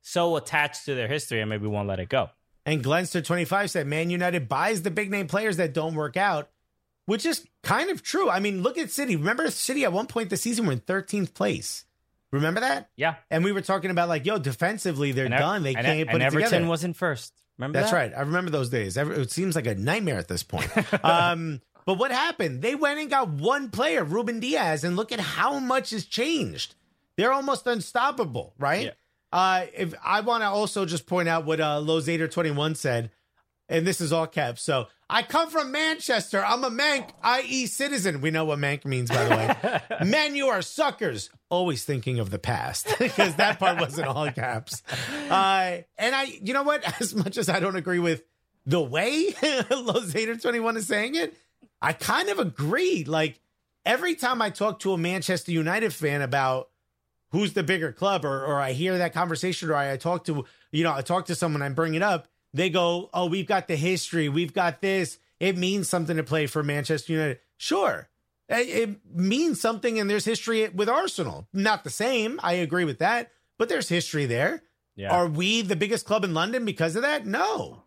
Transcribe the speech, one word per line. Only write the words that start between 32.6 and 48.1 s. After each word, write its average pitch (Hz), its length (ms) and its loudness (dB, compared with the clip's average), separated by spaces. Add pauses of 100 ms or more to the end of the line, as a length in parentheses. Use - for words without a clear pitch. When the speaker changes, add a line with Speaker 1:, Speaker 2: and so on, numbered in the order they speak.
Speaker 2:
said, 117 340 0 (580)
and 165 180 2
this 185 140 0
is 160 140 0
all 160 140 0
caps. 123 340 -2
So, 131 280 0 (200)
"I 233 140 2
come 320 260 2
from 294 220 0
Manchester. 285 760 0
I'm 240 180 2
a 254 60 0
Manc, 277 400 0 (140)
I 247 180 4
E 254 240 -2
citizen." 196 560 0
We 156 80 2
know 160 160 2
what 147 140 0
Manc 143 260 0
means, 127 240 0
by 120 140 2
the 117 120 4
way. 110 460 0 (180)
Speaker 1:
<laughs> 165 60 2
Speaker 2:
"Men, 285 300 2
you 277 140 2
are 202 120 2
suckers." 196 720 -2 (180)
Always 175 340 0
thinking 127 360 -2
of 101 100 -2
the 101 80 -4
past, 71 480 -4
<laughs> 440 140 0
'cause 196 380 2
that - 200 4
part 185 220 2
wasn't 143 280 -2
all 143 240 -2
caps. 120 520 -6 (480)
Uh, 185 460 2 (200)
and 240 180 0
I, 277 100 0 (140)
you 208 140 -4
know 277 100 2
what? 294 200 2
<laughs> - 180 -4
As 214 140 -4
much 190 240 0
as 170 100 0
I 185 100 2
don't 190 160 0
agree 180 220 0
with 170 260 2 (440)